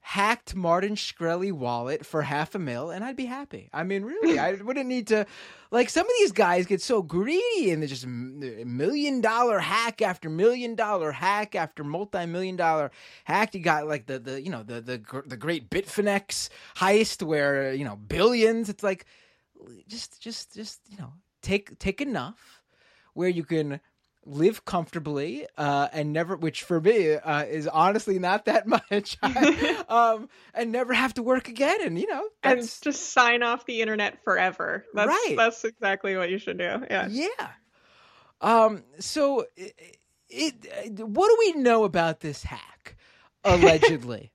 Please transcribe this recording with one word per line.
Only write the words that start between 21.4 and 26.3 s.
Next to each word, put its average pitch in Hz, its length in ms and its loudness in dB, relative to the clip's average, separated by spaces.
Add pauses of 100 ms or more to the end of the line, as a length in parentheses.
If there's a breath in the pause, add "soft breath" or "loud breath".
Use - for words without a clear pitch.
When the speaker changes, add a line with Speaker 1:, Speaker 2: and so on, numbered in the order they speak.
Speaker 1:
take, 202 360 -2
take 190 220 -4
enough 214 600 -8 (540 soft breath)
where 175 140 0
you 170 160 0
can 151 340 -2 (460)
live 160 400 2
comfortably, 160 800 -4 (140)
uh, 143 340 0
and 147 200 -4
never, 165 240 -2